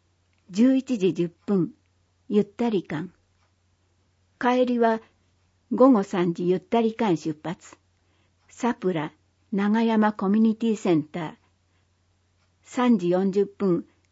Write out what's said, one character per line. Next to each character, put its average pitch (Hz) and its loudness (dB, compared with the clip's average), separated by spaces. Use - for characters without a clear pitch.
十 240 2
一 262 -2
時 180 0
十 175 -4
分、 - -2
ゆ 208 2
っ 202 -2
た 233 -6
り 190 -2
館。 175 -10
帰 254 0
り 240 0
は 226 2
午 247 6
後 202 4
三 180 -2
時 175 -2
ゆ 185 2
っ - -12
た 233 -2
り 226 0
館 220 0
出 156 -6
発。 - -12
サ 233 -4
プ 185 -4
ラ、 156 -6
長 208 0
山 220 2
コ 202 -4
ミ 208 2
ュ 220 4
ニ 220 2
テ 226 -4
ィ 214 0
セ 196 -2
ン 147 0
タ 175 -12
ー。 156 -10
三 247 0
時 175 -2
四 185 0
十 196 0
分、 190 -2